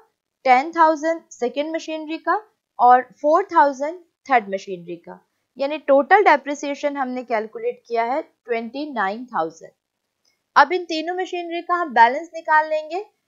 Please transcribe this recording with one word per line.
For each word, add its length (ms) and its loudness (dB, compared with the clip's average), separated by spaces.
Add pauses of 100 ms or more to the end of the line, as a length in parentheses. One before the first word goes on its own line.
(440)
टेन 280 2
थाउजेंड 500 2 (100)
सेकंड 420 -6
मशीनरी 460 -8
का 200 -2 (380)
और 240 6 (120)
फ़ोर 380 0
थाउजेंड 460 2 (280)
थर्ड 280 0
मशीनरी 440 -10
का, 200 -20 (400)
यानी 220 -4
टोटल 440 4
डेप्रिसिएशन 720 0
हमने 280 -6
कैलकुलेट 600 -8
किया 180 -2
है 180 -4
ट्वेंटी 720 -8
नाइन 340 -4
थाउजेंड। 460 -8 (840)
अब 160 6
इन 120 -2
तीनों 320 -6
मशीनरी 460 -6
का 120 -4
हम 200 -4
बैलेंस 400 4
निकाल 340 0
लेंगे। 360 -6 (240)